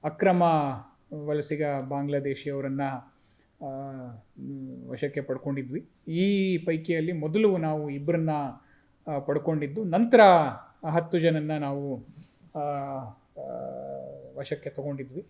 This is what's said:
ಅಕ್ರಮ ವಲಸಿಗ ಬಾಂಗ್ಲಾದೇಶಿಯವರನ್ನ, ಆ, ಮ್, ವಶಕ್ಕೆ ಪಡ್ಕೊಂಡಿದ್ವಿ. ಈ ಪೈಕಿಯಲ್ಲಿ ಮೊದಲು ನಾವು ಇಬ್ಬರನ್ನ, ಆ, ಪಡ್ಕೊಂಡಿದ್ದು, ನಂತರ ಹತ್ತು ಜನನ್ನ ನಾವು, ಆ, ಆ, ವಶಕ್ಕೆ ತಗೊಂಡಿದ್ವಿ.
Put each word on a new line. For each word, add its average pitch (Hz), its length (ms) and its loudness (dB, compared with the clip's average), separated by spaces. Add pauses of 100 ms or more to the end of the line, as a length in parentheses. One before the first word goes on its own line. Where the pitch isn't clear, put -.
ಅಕ್ರಮ 180 380 4 (840)
ವಲಸಿಗ 151 360 -2 (260)
ಬಾಂಗ್ಲಾದೇಶಿಯವರನ್ನ, 139 920 -4 (800)
ಆ, 143 60 -8 (720)
ಮ್, 131 520 -12
ವಶಕ್ಕೆ 139 300 -4
ಪಡ್ಕೊಂಡಿದ್ವಿ. 135 680 -6 (200)
ಈ 190 500 2
ಪೈಕಿಯಲ್ಲಿ 165 540 -2
ಮೊದಲು 180 440 2
ನಾವು 156 340 -2
ಇಬ್ಬರನ್ನ, 160 400 0 (760)
ಆ, 147 120 -4
ಪಡ್ಕೊಂಡಿದ್ದು, 147 680 -2
ನಂತರ 226 360 6 (720)
ಹತ್ತು 170 280 2
ಜನನ್ನ 156 320 2
ನಾವು, 139 560 -4 (500)
ಆ, 156 40 -4 (800)
ಆ, 131 100 -10 (840)
ವಶಕ್ಕೆ 139 360 -8
ತಗೊಂಡಿದ್ವಿ. 139 580 -10